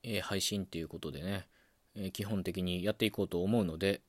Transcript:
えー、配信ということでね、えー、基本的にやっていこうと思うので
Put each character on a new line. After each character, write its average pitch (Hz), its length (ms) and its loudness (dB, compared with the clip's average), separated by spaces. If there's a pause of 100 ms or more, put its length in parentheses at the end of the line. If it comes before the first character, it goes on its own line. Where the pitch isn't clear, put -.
え 104 160 -2
ー、 - 20 -4
配 98 180 0
信 98 260 0
と - 120 -8
い 82 60 -2
う 78 40 -6
こ - 120 -8
と 76 120 -6
で 69 100 -6
ね、 95 260 -2 (480)
え 101 100 -4
ー、 92 60 -2
基 104 120 -4
本 98 200 0
的 92 200 0
に 90 200 0
や 104 100 2
っ - 20 0
て 117 100 2
い 104 60 4
こ 104 120 0
う 90 40 0
と 87 160 0
思 110 180 4
う 95 40 4
の 80 120 -2
で 98 320 2